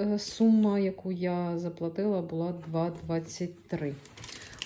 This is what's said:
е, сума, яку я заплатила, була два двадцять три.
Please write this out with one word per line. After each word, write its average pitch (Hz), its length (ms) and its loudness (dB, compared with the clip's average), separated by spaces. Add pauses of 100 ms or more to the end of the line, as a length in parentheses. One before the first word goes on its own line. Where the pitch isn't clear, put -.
е, 208 180 2
сума, 214 600 6
яку 190 340 0
я 175 460 0
заплатила, 170 640 0
була 170 300 -2
два 165 400 -2 (120)
двадцять 165 640 -4
три. 151 260 -4 (720)